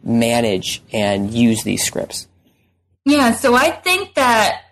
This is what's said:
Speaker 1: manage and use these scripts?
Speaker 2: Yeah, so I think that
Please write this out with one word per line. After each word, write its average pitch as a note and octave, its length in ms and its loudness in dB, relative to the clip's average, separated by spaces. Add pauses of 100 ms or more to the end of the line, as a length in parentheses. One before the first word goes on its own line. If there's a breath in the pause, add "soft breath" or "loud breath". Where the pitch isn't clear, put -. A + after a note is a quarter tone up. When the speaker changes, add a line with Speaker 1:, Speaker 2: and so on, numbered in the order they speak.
Speaker 1:
manage A#2 800 -2 (100)
and G2+ 400 -2
use A2+ 320 2
these G#2 200 -4
scripts? - 440 -8 (800)
Speaker 2:
Yeah, C#4 280 4
so A#3+ 200 2
I C4+ 180 4
think F#4 440 -4
that A#3 460 0 (100)